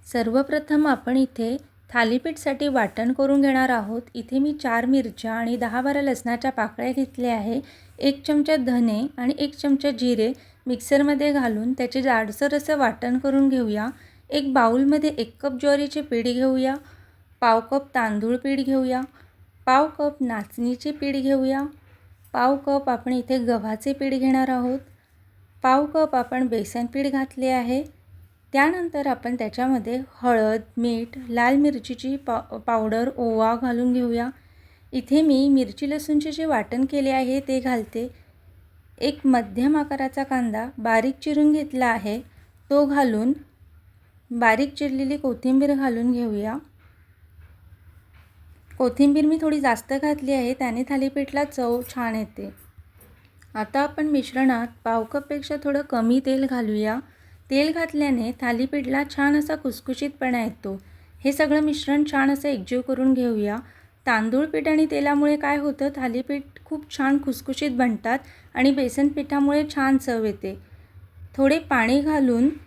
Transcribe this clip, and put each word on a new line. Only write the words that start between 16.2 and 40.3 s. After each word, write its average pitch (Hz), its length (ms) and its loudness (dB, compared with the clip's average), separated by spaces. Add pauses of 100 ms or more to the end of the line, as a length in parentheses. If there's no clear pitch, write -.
घेऊया, 262 520 0 (640)
पाव 226 200 4
कप 277 340 -4
तांदूळ 226 420 0
पीठ 277 220 -2
घेऊया, 262 420 0 (680)
पाव 277 220 4
कप 294 320 -4
नाचणीचे 240 680 -4
पीठ 277 240 -4
घेऊया, 269 480 0 (680)
पाव 262 240 2
कप 277 340 -2
आपण 240 220 -4
इथे 254 260 -2
गव्हाचे 226 540 -2
पीठ 277 200 -4
घेणार 262 360 2
आहोत, 247 300 -2 (840)
पाव 269 240 4
कप 302 300 0
आपण 254 300 -2
बेसन 233 400 -4
पीठ 269 200 -4
घातले 269 400 -4
आहे. 254 360 0 (680)
त्यानंतर 311 540 0
आपण 247 280 -2
त्याच्यामध्ये 240 680 -2 (220)
हळद, 220 380 2 (160)
मीठ, 233 300 -2 (220)
लाल 240 280 4
मिरचीची 269 600 0
पा-, 226 400 -6
पावडर, 226 600 0
ओवा 226 400 2
घालून 247 360 0
घेऊया. 240 360 0 (640)
इथे 262 300 2
मी 277 260 4
मिरची 269 420 2
लसूणचे 302 420 0
जे 320 120 -4
वाटण 247 400 0
केले 269 260 0
आहे 262 300 0
ते 262 200 -2
घालते. 247 500 -4 (880)
एक 285 260 -2
मध्यम 247 520 2
आकाराचा 277 460 -4
कांदा 240 460 -2 (100)